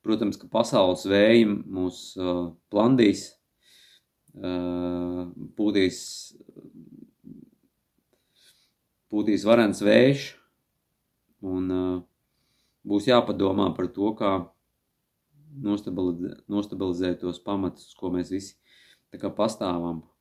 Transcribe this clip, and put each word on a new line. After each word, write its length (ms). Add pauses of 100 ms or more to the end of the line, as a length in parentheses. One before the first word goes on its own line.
Protams, 340
ka 100
pasaules 540
vēji 460
mūs, 500 (160)
ā, 220 (340)
plandīs, 540 (1040)
ā, 220 (1040)
pūtīs, 400 (3000)
pūtīs 320
varens 400
vējš, 400 (1160)
un, 260
ā, 160 (1000)
būs 280
jāpadomā 640
par 160
to, 240
kā 160 (1300)
nostabilizē-, 760 (120)
nostabilizēt 720
tos 200
pamatus, 480
uz 80
ko 140
mēs 200
visi 240 (560)
tā 80
kā 140
pastāvam. 680 (180)